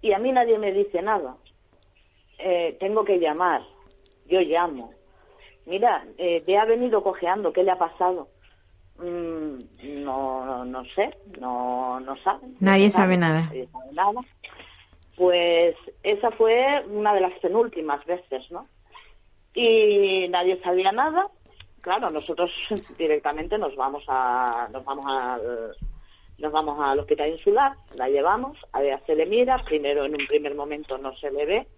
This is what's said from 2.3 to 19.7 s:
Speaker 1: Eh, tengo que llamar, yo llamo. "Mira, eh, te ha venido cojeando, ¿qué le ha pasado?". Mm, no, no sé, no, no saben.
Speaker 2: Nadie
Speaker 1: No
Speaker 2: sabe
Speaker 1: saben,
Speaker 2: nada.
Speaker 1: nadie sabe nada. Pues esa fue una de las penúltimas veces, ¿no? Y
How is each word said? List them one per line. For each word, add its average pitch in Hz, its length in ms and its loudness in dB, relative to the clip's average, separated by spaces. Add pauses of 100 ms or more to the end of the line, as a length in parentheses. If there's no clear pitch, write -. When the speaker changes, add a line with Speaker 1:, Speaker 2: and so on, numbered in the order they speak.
Speaker 1:
Eh, 175 400 -2
tengo 208 240 0
que 202 160 2
llamar, 165 440 2 (640)
yo 185 140 2
llamo. 156 520 -2 (720)
"Mira, 190 400 2 (140)
eh, 170 260 0
te 196 140 4
ha 220 80 4
venido 226 360 2
cojeando, 185 520 -2
¿qué 180 100 4
le 196 60 2
ha 180 80 0
pasado?". 180 500 -2 (720)
Mm, 165 600 -8 (460)
no, 131 600 -6
no 127 220 -10
sé, 240 280 -2 (240)
no, 127 600 -4
no 135 160 -10
saben. - 440 -6
Speaker 2:
Nadie 196 260 6
Speaker 1:
No 208 60 6
Speaker 2:
sabe 196 120 4
Speaker 1:
saben, 185 160 4
Speaker 2:
nada. 160 220 2
Speaker 1:
nadie 135 280 -8
sabe - 220 -18
nada. 208 280 0 (960)
Pues 175 600 4 (260)
esa 208 300 0
fue 247 560 4
una 208 260 0
de 196 60 4
las 185 200 0
penúltimas 170 640 -2
veces, 165 460 -8
¿no? 196 160 -14 (880)
Y 208 720 4